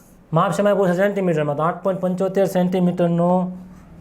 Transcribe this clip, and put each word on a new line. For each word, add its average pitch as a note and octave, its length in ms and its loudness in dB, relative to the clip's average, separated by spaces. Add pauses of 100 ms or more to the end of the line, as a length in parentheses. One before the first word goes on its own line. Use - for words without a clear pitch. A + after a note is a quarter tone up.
(340)
માપ F3 180 2
શેમાં G3+ 220 2
આપ્યું G3 140 2
છે? F3+ 60 0
સેન્ટીમીટરમાં. F3 600 0
તો D3+ 80 -2
આઠ F3 200 -4
પોઇન્ટ F#3+ 180 -2
પંચોતેર F#3 440 0
સેન્ટીમીટરનો F3+ 1040 0 (500)